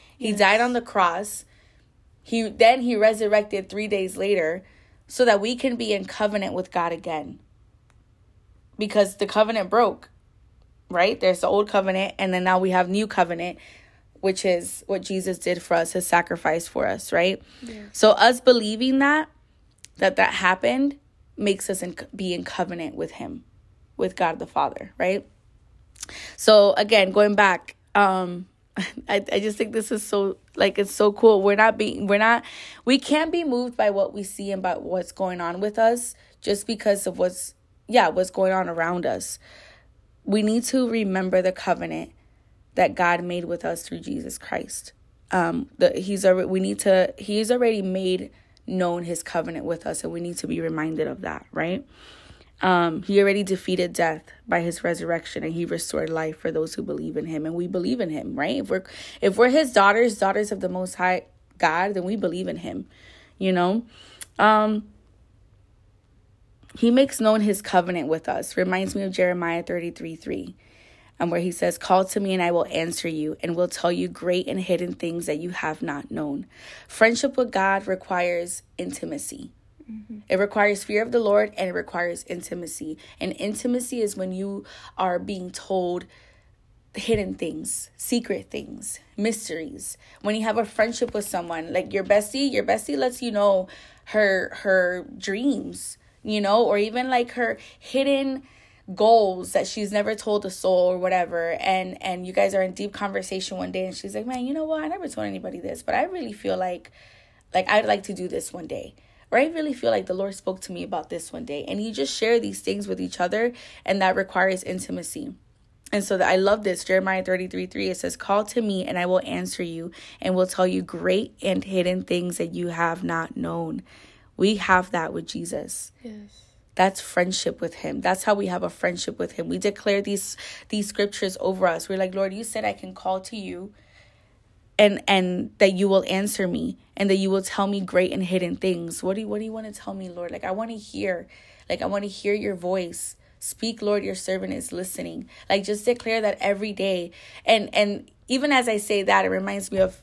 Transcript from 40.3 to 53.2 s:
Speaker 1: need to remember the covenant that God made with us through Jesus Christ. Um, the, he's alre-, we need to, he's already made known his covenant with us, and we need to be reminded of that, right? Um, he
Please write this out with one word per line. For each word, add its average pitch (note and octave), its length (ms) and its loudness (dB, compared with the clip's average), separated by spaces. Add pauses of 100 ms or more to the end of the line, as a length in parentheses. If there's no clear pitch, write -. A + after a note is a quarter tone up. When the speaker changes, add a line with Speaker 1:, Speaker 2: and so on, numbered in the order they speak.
Speaker 1:
need A3+ 220 2
to B3+ 240 2
remember F#3+ 540 2
the F#3 100 2
covenant E3 600 -4 (640)
that E3 180 4
God F3 280 2
made F3 220 -6
with E3+ 200 -6
us E3+ 180 -4
through E3+ 180 -12
Jesus - 380 -10
Christ. - 540 -8 (400)
Um, E3+ 360 0 (100)
the, F3+ 120 8
he's F#3+ 340 -4
alre-, F#3 240 4
we F#3+ 120 0
need G3+ 200 -2
to, F#3+ 380 4
he's G#3 320 -2
already A#3 320 4
made F#3 480 -2 (380)
known F3 360 0
his E3+ 180 -4
covenant E3 420 -4
with E3 220 -4
us, E3 160 -4
and E3+ 100 -6
we E3+ 80 -6
need F3 180 -6
to - 100 -6
be E3+ 120 -4
reminded D#3+ 460 -2
of C#3 140 -6
that, - 320 -8
right? F3 340 -4 (760)
Um, F3 420 4
he G3+ 160 4